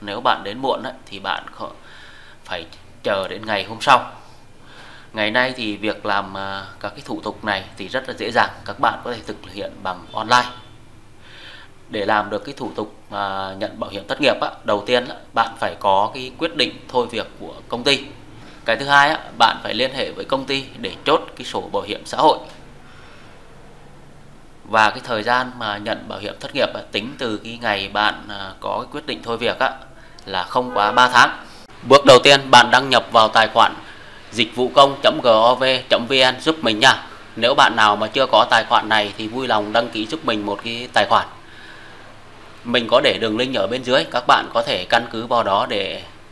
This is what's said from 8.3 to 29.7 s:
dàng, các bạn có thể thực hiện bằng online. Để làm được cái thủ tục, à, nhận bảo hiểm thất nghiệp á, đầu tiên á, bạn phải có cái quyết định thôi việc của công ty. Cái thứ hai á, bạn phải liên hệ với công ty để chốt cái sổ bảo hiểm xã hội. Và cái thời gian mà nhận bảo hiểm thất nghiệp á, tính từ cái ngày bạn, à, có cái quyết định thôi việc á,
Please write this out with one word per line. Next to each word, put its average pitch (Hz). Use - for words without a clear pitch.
dàng, 110
các 101
bạn 113
có 120
thể 113
thực 104
hiện 95
bằng 92
online. 117
Để 107
làm 104
được 104
cái 139
thủ 110
tục, 107
à, 98
nhận 104
bảo -
hiểm 98
thất 135
nghiệp 120
á, -
đầu 104
tiên 123
á, 151
bạn 113
phải 101
có 101
cái 131
quyết 160
định 135
thôi 123
việc 107
của 92
công 120
ty. 139
Cái -
thứ 139
hai 143
á, 156
bạn 110
phải 104
liên 127
hệ 113
với -
công 135
ty 135
để 101
chốt 147
cái 127
sổ -
bảo 98
hiểm 98
xã -
hội. 147
Và 107
cái 123
thời 110
gian 123
mà 107
nhận 107
bảo 101
hiểm 98
thất 139
nghiệp 123
á, 113
tính 113
từ 113
cái 117
ngày 101
bạn, 104
à, 98
có 101
cái 123
quyết 147
định 127
thôi 117
việc 110
á, 131